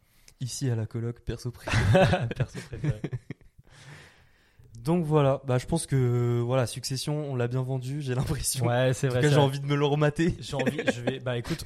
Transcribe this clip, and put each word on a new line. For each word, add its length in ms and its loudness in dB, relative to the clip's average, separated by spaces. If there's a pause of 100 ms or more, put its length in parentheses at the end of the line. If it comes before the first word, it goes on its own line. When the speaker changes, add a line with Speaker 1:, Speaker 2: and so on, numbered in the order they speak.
(400)
Speaker 1:
Ici, 300 -4
à 60 0
la 100 -4
coloc, 360 -8
perso 280 -8
préféré. 760 4
Speaker 2:
<laughs> 80 -8
Perso 320 -4
préféré. 340 -4 (1800)
Speaker 1:
Donc 220 2
voilà, 400 4
bah, 140 2
je 60 -2
pense 200 -2
que, 600 2
voilà, 220 2
Succession, 640 -6
on 60 -4
l'a 100 0
bien 140 -2
vendu, 400 -4
j'ai 140 -4
l'impression. 500 -2
Speaker 2:
Ouais, 280 4
c'est 140 0
Speaker 1:
En 40 0
tout 20 -2
Speaker 2:
vrai, 80 2
Speaker 1:
cas, 60 6
Speaker 2:
c'est 20 4
Speaker 1:
j'ai 60 6
Speaker 2:
vrai. 100 8
Speaker 1:
envie 160 0
de 40 -8
me 100 0
le 100 2
remater. 560 2
Speaker 2:
J'ai 140 -10
envie, 260 -2 (120)
je 80 -10
vais, 180 -4
bah, 180 -4
écoute, 280 -6